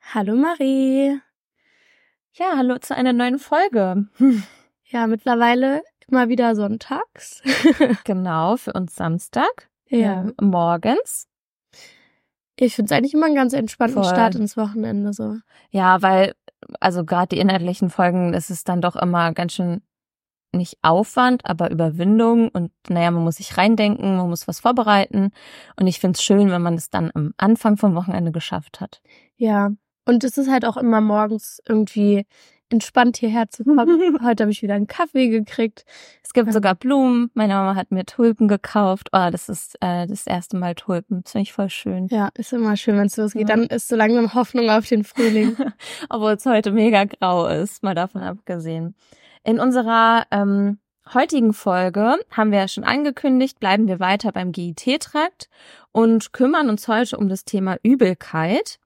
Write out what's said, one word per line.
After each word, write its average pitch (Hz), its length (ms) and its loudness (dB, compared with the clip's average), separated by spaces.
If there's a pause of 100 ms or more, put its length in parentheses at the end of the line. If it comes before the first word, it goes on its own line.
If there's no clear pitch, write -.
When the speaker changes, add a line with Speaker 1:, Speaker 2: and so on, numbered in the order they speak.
(140)
Speaker 1:
Hallo 208 220 -2
Marie. 269 800 0 (1160)
Speaker 2:
Ja, 349 240 -2
hallo 254 220 0
zu - 160 -8
einer 254 180 0
neuen 247 260 0
Folge. 208 680 0 (800)
Speaker 1:
Ja, 233 220 -4
mittlerweile 240 760 2 (240)
immer 254 220 2
wieder 233 260 2
sonntags. 226 880 -8 (320)
<laughs> 247 300 2
Speaker 2:
Genau, 185 540 -2
für - 160 -10
uns 185 220 -6
Samstag, 185 760 -4 (180)
Speaker 1:
Ja. 202 360 0
Speaker 2:
ähm, 208 180 -6
morgens. 180 880 0 (1300)
Speaker 1:
Ich 247 180 0
find's 208 160 -2
eigentlich 262 220 0
immer 311 140 2
einen 302 80 2
ganz 254 180 2
entspannten 233 500 -2
Speaker 2:
Voll. 180 100 2
Speaker 1:
Start 185 220 2
ins 208 220 -4
Wochenende 214 560 -4
so. 214 240 -8 (320)
Speaker 2:
Ja, 185 320 2
weil, 190 320 4 (480)
also 175 240 0
grad 175 260 0
die 185 80 -2
inhaltlichen 185 500 0
Folgen, 180 440 0
es 175 160 -4
ist - 180 -8
dann 180 140 -2
doch 175 160 -2
immer 170 360 0
ganz 175 200 -6
schön, 175 280 -4 (720)
nicht 180 280 -4
Aufwand, 247 640 2
aber 165 260 -2
Überwindung 208 800 2
und, 170 220 -6 (180)
naja, 170 220 0
man 170 120 0
muss 165 140 -2
sich - 200 -10
reindenken, 208 600 2
man 180 120 -2
muss 170 200 -8
was 180 100 -10
vorbereiten 208 720 0 (480)
und 185 80 2
ich 180 140 -2
find's 185 200 0
schön, 202 300 4
wenn 175 100 -2
man 170 120 0
es 170 160 -6
dann 170 240 -2
am 151 240 -4
Anfang 208 400 2
vom 196 180 2
Wochenende 175 380 -4
geschafft - 480 -10
hat. - 200 -16 (360)
Speaker 1:
Ja, 208 320 2 (360)
und 240 200 2
es - 120 -4
ist 269 140 0
halt 247 140 2
auch 233 100 -2
immer 233 240 2
morgens 214 680 -2
irgendwie 202 600 0 (420)
entspannt, 240 500 2
hierher 226 320 -2
zu - 140 -12
kommen. 302 560 4
Speaker 2:
<laughs> 233 60 -6
Speaker 1:
Heute 233 180 2
hab 208 60 2
ich 208 120 -4
wieder 202 140 -2
einen 202 120 0
Kaffee 269 420 0
gekriegt. 220 560 -4 (380)
Speaker 2:
Es - 100 -18
gibt 233 140 2
Speaker 1:
Ähm. 220 60 0
Speaker 2:
sogar 202 220 2
Blumen. 254 580 2
Meine 214 200 0
Mama 196 220 0
hat 185 160 -4
mir 185 140 -2
Tulpen 226 420 2
gekauft. 202 640 0
Oh, 180 180 2
das 180 180 -8
ist, - 320 -12
äh, 175 260 -2
das 202 200 -10
erste 180 300 -4
Mal 175 180 -4
Tulpen. 180 480 -6
Das - 100 -20
find 202 100 -2
ich - 100 -10
voll 196 160 -4
schön. 185 380 -6
Speaker 1:
Ja, 208 260 -2
ist - 200 -12
immer 220 240 0
schön, 208 200 0
wenn's 202 200 0
losgeht. 214 320 -2
Speaker 2:
Ja. 214 60 4
Speaker 1:
Dann 233 120 2
ist - 220 -6
so 240 80 0
langsam 226 360 2
Hoffnung 240 360 0
auf 214 180 2
den 214 180 0
Frühling. 226 500 0
Speaker 2:
<laughs> - 540 -10
Obwohl 214 240 0
es 208 120 -4
heute 220 260 2
mega 214 340 4
grau 180 420 -2
ist, 165 360 -4
mal 196 120 -2
davon 185 260 -6
abgesehen. 170 720 -8 (480)
In 226 160 0
unserer, 226 720 2
ähm, 202 480 0 (340)
heutigen 247 380 2
Folge 196 640 0 (160)
haben 220 200 0
wir 202 80 2
ja 196 100 0
schon - 160 -10
angekündigt, 269 760 0
bleiben 208 280 0
wir 185 120 -2
weiter 196 320 -2
beim 180 220 -6
G-I-T-Trakt 262 960 -6 (420)
und 226 400 2
kümmern 277 380 0
uns 214 180 -4
heute 233 300 -2
um 202 100 -2
das 190 160 -6
Thema 190 400 -4
Übelkeit 214 1040 0